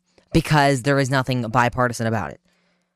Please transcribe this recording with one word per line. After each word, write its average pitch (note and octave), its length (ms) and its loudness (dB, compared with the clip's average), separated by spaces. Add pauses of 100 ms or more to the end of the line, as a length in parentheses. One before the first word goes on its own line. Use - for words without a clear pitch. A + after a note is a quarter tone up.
(340)
because C#3+ 480 2
there C#3 160 2
is C3+ 100 0
nothing C3 400 -2
bipartisan A#2+ 580 0
about G#2 240 -4
it. - 120 -20 (540)